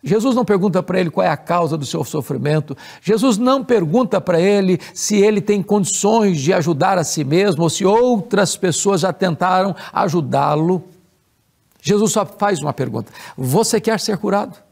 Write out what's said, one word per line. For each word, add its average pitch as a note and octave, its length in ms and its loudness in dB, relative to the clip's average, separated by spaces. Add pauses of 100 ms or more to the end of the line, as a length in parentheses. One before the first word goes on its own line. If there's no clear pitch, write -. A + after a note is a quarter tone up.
Jesus A3 320 0
não A#3+ 100 0
pergunta F#3 380 2
para F3+ 160 -2
ele F3 100 0
qual F#3 160 0
é F3 40 2
a D3 80 0
causa E3+ 380 -2
do C#3+ 100 -6
seu D#3 180 -6
sofrimento. D3 720 -4 (240)
Jesus G#3+ 360 2
não B3+ 260 2
pergunta G3+ 580 0
para E3+ 180 0
ele F#3+ 400 2 (140)
se - 220 -4
ele G3+ 260 4
tem G#3 220 0
condições G3+ 760 0
de D3+ 140 0
ajudar F3 460 0
a D#3 40 -2
si D3+ 200 -4
mesmo E3 400 0
ou D#3+ 60 2
se - 140 -4
outras G#3 720 2
pessoas F#3 460 0
já F3+ 100 0
tentaram F#3 640 0 (160)
ajudá-lo. D3+ 920 0 (1000)
Jesus G3+ 300 0
só G#3 140 0
faz G3+ 360 -2
uma D3 120 -4
pergunta, A#2+ 380 -6 (240)
"Você F#3 460 0
quer A3 180 -2
ser G#3 200 -4
curado?" G3+ 360 -2 (160)